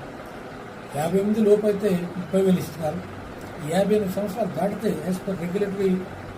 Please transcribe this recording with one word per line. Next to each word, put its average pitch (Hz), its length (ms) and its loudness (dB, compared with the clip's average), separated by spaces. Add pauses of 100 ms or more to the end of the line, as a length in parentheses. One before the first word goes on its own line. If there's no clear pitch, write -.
(960)
యాభై 170 240 2
ఎనిమిది 214 200 2
లోపు 208 280 6
అయితే 202 220 2 (280)
ముప్పై 190 240 0
వేలు 185 180 6
ఇస్తున్నారు. 160 380 -4 (760)
యాభై 196 220 4
ఎనిమిది 196 180 2
సంవత్సరాలు 202 340 -2
దాటితే 180 600 0
as 185 60 2
per 185 260 -4
regulatory, 190 540 0 (420)